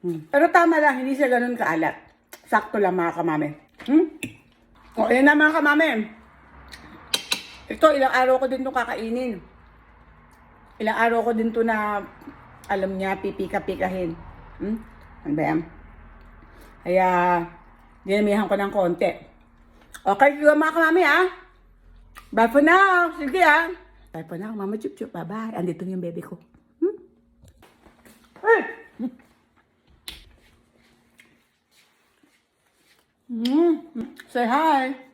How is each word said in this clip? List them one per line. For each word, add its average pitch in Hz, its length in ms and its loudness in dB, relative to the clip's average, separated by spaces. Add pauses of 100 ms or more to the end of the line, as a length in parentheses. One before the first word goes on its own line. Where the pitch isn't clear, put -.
Mm. 165 240 -6
Pero 294 240 4
tama 339 240 4
lang, 277 240 2
hindi 262 160 -4
siya 262 160 2
ganun 240 240 -2
kaalat. 165 400 -2 (480)
Sakto 214 320 -2
lang, 190 160 2
mga 170 240 -2
kamame. 156 320 -2 (400)
Hmm? 320 160 6 (880)
O, 220 160 0
ayan 262 160 4
na, 294 80 8
mga 302 240 4
kamame. 294 320 2 (1800)
Ito, 294 320 2
ilang 262 160 0
araw 254 240 2
ko 262 80 -2
din 254 160 -4
'to 262 80 -4
kakainin. 233 720 -6 (1400)
Ilang 220 240 -2
araw 233 240 2
ko 240 80 0
din 226 160 0
'to 226 160 -2
na, 208 400 -2 (640)
alam 196 240 -2
niya, 190 240 -4
pipika-pikahin. 185 960 -6 (480)
Hmm? 208 160 -4 (480)
Ano 147 80 -4
ba 156 100 0
yan? 160 160 0 (1300)
Kaya, 185 240 2 (960)
dinamihan 208 400 0
ko - 80 -2
ng 196 160 -2
konti. 180 400 0 (960)
Okay, 202 320 4
sige, 302 160 6
mga 311 240 0
kamami, 330 240 4
ah. 320 240 4 (1040)
Bye 226 240 2
for 277 80 4
now. 359 560 4
Sige, 294 240 -2
ah. 330 320 4 (400)
Bye 160 160 -10
for 170 80 -12
now, 214 160 -10
Mama 208 240 -8
Chup - 160 -8
Chup. 226 160 -12
Bye-bye. 208 480 -10
Andito 170 240 -6
yung 185 240 -8
baby 170 160 -10
ko. 175 160 -16 (400)
Hmm? 403 200 -2 (1500)
Hey! 440 160 6 (4000)
Hmm. 262 560 0 (480)
Say 247 160 -2
hi. 269 480 0 (200)